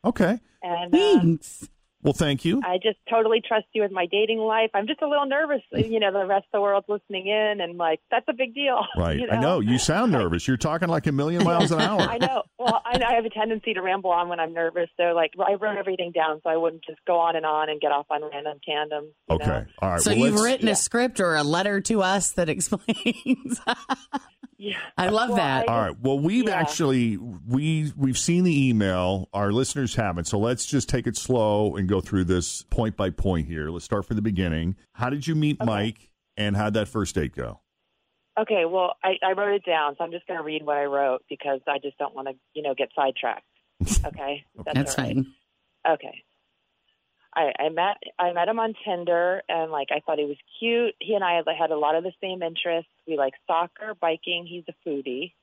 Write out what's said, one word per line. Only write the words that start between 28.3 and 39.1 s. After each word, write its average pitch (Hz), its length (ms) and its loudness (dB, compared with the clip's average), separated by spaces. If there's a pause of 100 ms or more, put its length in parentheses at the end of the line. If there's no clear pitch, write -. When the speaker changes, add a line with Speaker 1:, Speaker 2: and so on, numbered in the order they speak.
Speaker 1:
the 143 240 4
email. 95 640 2
Our 101 180 0
listeners 127 460 0
haven't. 87 300 -2
So 107 120 -2
let's 120 280 0
just 139 220 0
take 123 200 0
it 107 80 -4
slow 107 600 2
and 95 120 0
go 92 120 2
through 92 240 0
this 87 400 0
point 110 320 0
by 95 140 0
point 82 380 0
here. 78 220 -6
Let's 87 140 -10
start 101 220 -2
from 113 100 -4
the 104 60 -2
beginning. 92 540 -2 (160)
How 123 180 -4
did 143 160 -6
you 160 80 -2
meet 151 260 0
Speaker 2:
Okay. 117 60 -2
Speaker 1:
Mike, 107 440 -4 (260)
and 104 200 0
how'd 104 180 0
that 107 120 2
first 101 300 -2
date 73 180 -2
go? 60 260 -10 (800)
Speaker 2:
Okay, 214 260 2
well, 180 380 0
I, 190 200 0